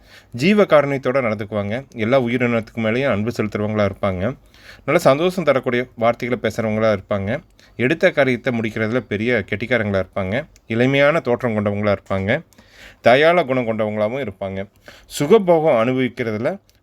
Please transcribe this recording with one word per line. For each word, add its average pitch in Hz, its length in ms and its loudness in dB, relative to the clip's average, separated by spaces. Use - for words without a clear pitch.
ஜீவ 196 300 4
காருண்யத்தோட 139 600 2
நடந்துக்குவாங்க. 107 640 -4
எல்லா 120 240 2
உயிரினத்துக்கு 120 560 -2
மேலேயும் 117 340 0
அன்பு 107 260 -2
செலுத்துறவங்களா 107 540 -2
இருப்பாங்க. 98 460 -4
நல்ல 160 160 2
சந்தோஷம் 165 440 2
தரக்கூடிய 127 420 0
வார்த்தைகளை 117 460 0
பேசுறவங்களா 110 540 0
இருப்பாங்க. 101 440 -6
எடுத்த 160 340 2
காரியத்தை 127 500 0
முடிக்கிறதுல 110 380 -2
பெரிய 107 520 -2
கெட்டிக்காரங்களா 104 520 -2
இருப்பாங்க. 101 440 -6
இளமையான 139 520 2
தோற்றம் 120 360 -2
கொண்டவங்களா 104 400 0
இருப்பாங்க. 101 480 -4
தயாள 156 440 4
குணம் 127 220 -2
கொண்டவங்களாவும் 110 600 -2
இருப்பாங்க. 98 420 -8
சுகபோகம் 160 600 4
அனுபவிக்கிறதுல 127 840 -2